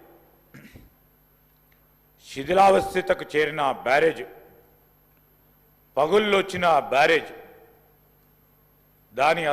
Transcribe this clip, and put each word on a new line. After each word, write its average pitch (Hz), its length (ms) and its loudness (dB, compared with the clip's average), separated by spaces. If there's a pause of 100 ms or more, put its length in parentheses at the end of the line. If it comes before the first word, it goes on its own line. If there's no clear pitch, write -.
(2250)
శిథిలావస్థితకు 180 1040 2
చేరిన 151 300 -2 (260)
బ్యారేజ్, 143 340 2 (1700)
పగుళ్ళొచ్చిన 185 680 0 (300)
బ్యారేజ్, 156 400 0 (1800)
దాని 156 380 0